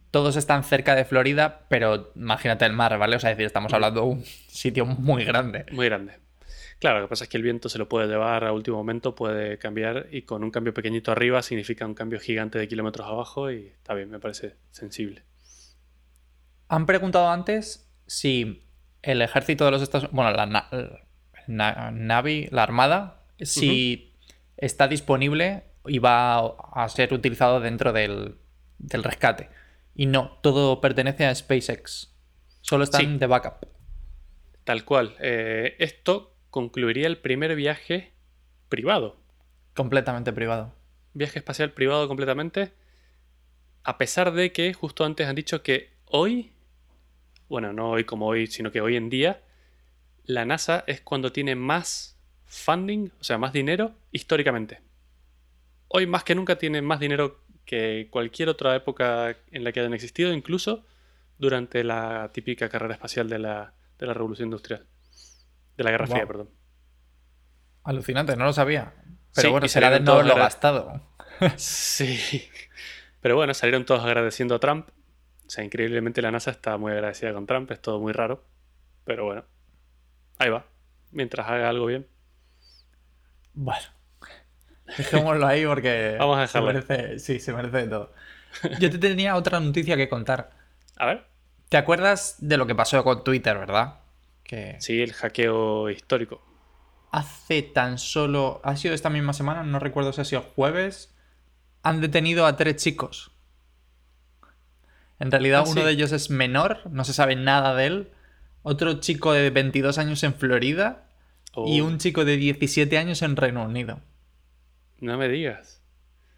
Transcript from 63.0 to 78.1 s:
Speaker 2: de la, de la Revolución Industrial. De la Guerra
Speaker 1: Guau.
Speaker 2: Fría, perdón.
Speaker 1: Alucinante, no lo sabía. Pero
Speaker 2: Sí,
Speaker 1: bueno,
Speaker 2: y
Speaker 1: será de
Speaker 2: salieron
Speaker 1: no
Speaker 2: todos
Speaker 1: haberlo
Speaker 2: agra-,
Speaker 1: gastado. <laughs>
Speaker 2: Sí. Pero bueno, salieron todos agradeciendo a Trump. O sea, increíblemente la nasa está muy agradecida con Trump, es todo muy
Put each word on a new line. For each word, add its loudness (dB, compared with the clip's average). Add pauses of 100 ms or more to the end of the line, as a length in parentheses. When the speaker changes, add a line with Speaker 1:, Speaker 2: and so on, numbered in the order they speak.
Speaker 2:
de -6
la, -8 (260)
de -8
la -4
Revolución -6
Industrial. -10 (880)
De -4
la 4
Guerra 0
Speaker 1:
Guau. -2
Speaker 2:
Fría, -2
perdón. -12 (1300)
Speaker 1:
Alucinante, -2
no 0
lo 2
sabía. 0 (400)
Pero 4
Speaker 2:
Sí, 6
Speaker 1:
bueno, 4
Speaker 2:
y -2
Speaker 1:
será 6
de 8
Speaker 2:
salieron 2
Speaker 1:
no 6
Speaker 2:
todos 10
Speaker 1:
haberlo 6
Speaker 2:
agra-, 8
Speaker 1:
gastado. 2 (380)
<laughs> 4
Speaker 2:
Sí. -2 (1000)
Pero 4
bueno, 2
salieron 2
todos 2
agradeciendo 0
a 0
Trump. 0 (580)
O -20
sea, -10
increíblemente -2
la -2
nasa -4
está -6
muy -4
agradecida -6
con -10
Trump, -4
es -12
todo -6
muy -4